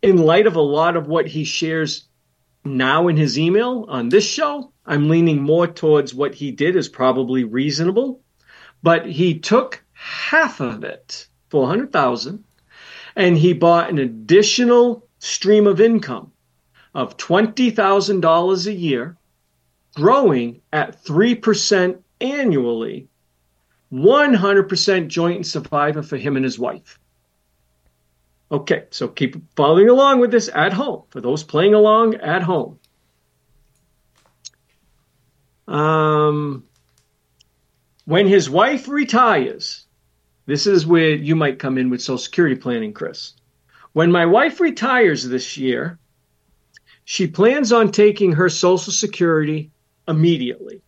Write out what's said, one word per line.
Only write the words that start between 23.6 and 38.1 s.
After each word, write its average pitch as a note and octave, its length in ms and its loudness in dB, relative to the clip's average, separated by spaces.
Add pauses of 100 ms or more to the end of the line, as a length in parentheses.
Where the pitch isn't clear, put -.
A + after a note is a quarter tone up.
one B3+ 440 4
hundred G3 360 2
percent F#3 380 -2
joint E3+ 300 -2
and F3 100 -10
survivor D3 560 -4
for D3+ 140 -10
him C#3 180 -6
and C3 100 -2
his B2 140 -6
wife. - 400 -10 (1500)
Okay, D3 420 -4
so - 180 -8
keep - 260 -6 (200)
following E3 340 6
along C4+ 300 6
with A#3+ 120 2
this A#3 220 0
at E3+ 180 0
home, G3+ 380 -6
for C3+ 100 -14
those C3+ 240 -4
playing F#3 300 2
along G#3+ 420 4
at F3 280 -4
home. E3 360 -4 (3000)
Um, D3+ 960 -2 (1400)
when F#3 220 2